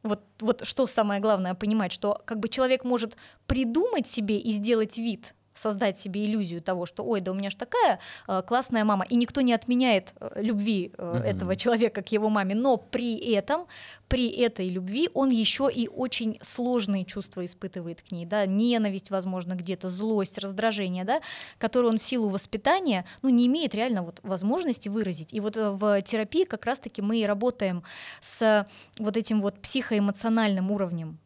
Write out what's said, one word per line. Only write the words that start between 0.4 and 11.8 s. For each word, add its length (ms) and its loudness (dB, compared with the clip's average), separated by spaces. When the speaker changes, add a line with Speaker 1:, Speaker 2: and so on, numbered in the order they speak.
Speaker 1:
вот 260 0
что 200 0
самое 340 0
главное 340 2
понимать, 380 0
что 340 -2
как 140 -6
бы 80 -2
человек 360 2
может 320 0
придумать 600 2
себе 300 0
и 140 -2
сделать 460 0
вид, 360 -6
создать 440 -2
себе 280 -4
иллюзию 360 -2
того, 240 -2
что 180 -10
«ой, 180 0
да 100 -4
у 20 -2
меня 160 -4
ж 60 -8
такая, 420 2
э, 180 0
классная 380 2
мама», 240 2
и 80 2
никто 260 2
не 120 6
отменяет, 680 2
э, 220 -6
любви, 560 0
э, 40 -8
Speaker 2:
Мгм. 120 0
Speaker 1:
этого 320 0
человека 460 2